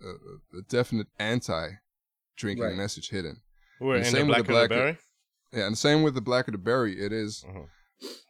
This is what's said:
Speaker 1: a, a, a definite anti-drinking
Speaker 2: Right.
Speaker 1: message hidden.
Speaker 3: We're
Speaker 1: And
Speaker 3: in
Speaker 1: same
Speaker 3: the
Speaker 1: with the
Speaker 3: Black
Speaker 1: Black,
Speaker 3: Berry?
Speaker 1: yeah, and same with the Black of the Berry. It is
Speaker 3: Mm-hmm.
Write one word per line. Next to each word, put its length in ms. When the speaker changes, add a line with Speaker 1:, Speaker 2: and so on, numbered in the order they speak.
Speaker 1:
a, 60
a, 520
a 100
definite 380
anti-drinking 1400
Speaker 2:
Right. 120
Speaker 1:
message 340
hidden. 320
Speaker 3:
We're 160
Speaker 1:
And 80
Speaker 3:
in 60
Speaker 1:
same 160
Speaker 3:
the 80
Speaker 1:
with 20
the 60
Speaker 3:
Black 260
Speaker 1:
Black, 100
Speaker 3:
Berry? 180
Speaker 1:
yeah, 160
and 100
same 260
with 100
the 80
Black 260
of 60
the 60
Berry. 440
It 80
is 360
Speaker 3:
Mm-hmm. 600